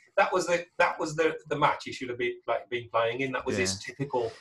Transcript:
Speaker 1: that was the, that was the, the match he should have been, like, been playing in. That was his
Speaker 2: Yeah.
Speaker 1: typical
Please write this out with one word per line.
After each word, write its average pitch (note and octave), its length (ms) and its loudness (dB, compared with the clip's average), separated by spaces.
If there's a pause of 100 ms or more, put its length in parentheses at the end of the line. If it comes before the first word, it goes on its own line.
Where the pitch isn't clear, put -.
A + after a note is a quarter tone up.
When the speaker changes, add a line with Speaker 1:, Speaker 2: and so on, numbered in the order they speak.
(180)
Speaker 1:
that - 140 6
was F3+ 160 0
the, F3 180 2 (140)
that - 180 2
was D#3 200 -4
the, D#3+ 200 2 (120)
the D3 80 -2
match C#3 260 2
he B2 80 -10
should B2 160 -8
have B2 100 -6
been, A#2+ 300 -2
like, A#2 220 -2
been A#2+ 200 -6
playing A#2 300 2
in. C3+ 140 -2
That B2+ 120 -4
was A2 120 0
his F#2+ 160 2 (120)
Speaker 2:
Yeah. - 80 -12
Speaker 1:
typical B2 480 -2